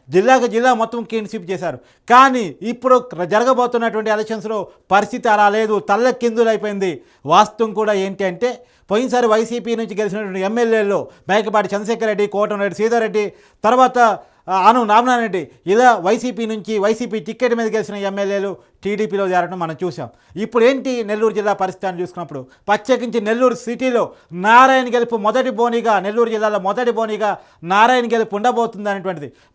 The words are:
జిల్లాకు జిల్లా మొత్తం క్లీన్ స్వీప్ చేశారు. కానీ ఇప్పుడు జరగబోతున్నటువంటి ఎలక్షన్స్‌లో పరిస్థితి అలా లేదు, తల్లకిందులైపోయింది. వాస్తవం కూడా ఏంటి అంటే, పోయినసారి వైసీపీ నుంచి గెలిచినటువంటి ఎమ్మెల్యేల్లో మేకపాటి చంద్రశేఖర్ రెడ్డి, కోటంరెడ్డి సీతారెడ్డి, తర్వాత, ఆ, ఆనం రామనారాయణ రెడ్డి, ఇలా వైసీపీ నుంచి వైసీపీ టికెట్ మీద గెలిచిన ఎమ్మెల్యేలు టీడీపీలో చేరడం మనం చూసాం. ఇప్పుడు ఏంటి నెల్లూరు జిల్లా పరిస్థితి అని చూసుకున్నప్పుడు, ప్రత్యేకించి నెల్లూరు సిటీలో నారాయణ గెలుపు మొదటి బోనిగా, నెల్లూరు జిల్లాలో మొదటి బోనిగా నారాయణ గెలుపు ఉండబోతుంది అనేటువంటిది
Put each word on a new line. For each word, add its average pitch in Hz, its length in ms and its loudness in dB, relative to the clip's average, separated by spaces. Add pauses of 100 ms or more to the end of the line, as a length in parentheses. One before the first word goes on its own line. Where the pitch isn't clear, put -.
జిల్లాకు 233 380 4
జిల్లా 240 260 2
మొత్తం 226 300 -4
క్లీన్ 214 240 -6
స్వీప్ 180 240 -10
చేశారు. 160 260 -6 (320)
కానీ 247 520 6
ఇప్పుడు 240 440 2 (180)
జరగబోతున్నటువంటి 226 840 0
ఎలక్షన్స్‌లో 214 580 -4 (240)
పరిస్థితి 220 380 0
అలా 208 200 4
లేదు, 214 300 0
తల్లకిందులైపోయింది. 214 1200 0 (240)
వాస్తవం 208 480 2
కూడా 214 200 0
ఏంటి 196 300 -4
అంటే, 170 420 -4 (260)
పోయినసారి 240 360 0
వైసీపీ 226 480 0
నుంచి 220 200 -6
గెలిచినటువంటి 196 440 -6
ఎమ్మెల్యేల్లో 214 680 0 (220)
మేకపాటి 202 460 0
చంద్రశేఖర్ 220 280 -4
రెడ్డి, 208 240 0
కోటంరెడ్డి 202 560 -2
సీతారెడ్డి, 220 500 -2 (300)
తర్వాత, 254 340 4 (520)
ఆ, 180 40 -2
ఆనం 208 360 4
రామనారాయణ 240 320 4
రెడ్డి, 185 260 -4 (200)
ఇలా 233 280 6
వైసీపీ 220 500 -2
నుంచి 214 320 -6
వైసీపీ 220 420 -2
టికెట్ 226 360 -4
మీద 226 180 -2
గెలిచిన 214 220 -4
ఎమ్మెల్యేలు 196 600 -4 (260)
టీడీపీలో 196 440 -2
చేరడం 180 320 -2
మనం 160 240 -6
చూసాం. 156 260 -6 (260)
ఇప్పుడు 220 280 0
ఏంటి 247 400 0
నెల్లూరు 214 300 -2
జిల్లా 202 200 -2
పరిస్థితి 190 340 -6
అని 180 140 -6
చూసుకున్నప్పుడు, 156 460 -12 (200)
ప్రత్యేకించి 226 540 0
నెల్లూరు 233 320 2
సిటీలో 240 580 -2 (200)
నారాయణ 247 540 4
గెలుపు 233 300 0
మొదటి 220 340 0
బోనిగా, 226 500 0
నెల్లూరు 214 300 0
జిల్లాలో 214 300 -2
మొదటి 208 320 -2
బోనిగా 214 460 -2 (260)
నారాయణ 233 420 4
గెలుపు 220 300 -2
ఉండబోతుంది 220 540 -2
అనేటువంటిది 180 420 -8 (240)